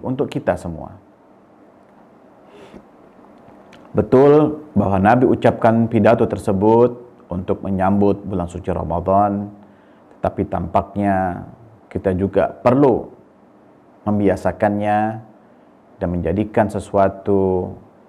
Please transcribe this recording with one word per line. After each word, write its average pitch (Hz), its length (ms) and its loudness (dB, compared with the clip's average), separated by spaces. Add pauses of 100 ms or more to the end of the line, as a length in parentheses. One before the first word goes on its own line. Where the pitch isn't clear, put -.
untuk 123 240 -4
kita - 240 -4
semua. 82 400 -12 (3000)
Betul 143 800 4
bahwa 95 320 0
Nabi 123 240 4
ucapkan 113 640 2
pidato 110 320 4
tersebut 113 720 2 (320)
untuk 92 320 -6
menyambut 98 640 0
bulan 95 240 -6
suci 92 240 -8
Ramadan, 95 960 -2 (500)
tetapi - 320 -4
tampaknya 92 960 -4 (480)
kita - 240 -2
juga 98 320 0
perlu 127 560 2 (960)
membiasakannya 104 960 -2 (1040)
dan 90 80 -2
menjadikan 92 580 0
sesuatu 98 1040 -2 (380)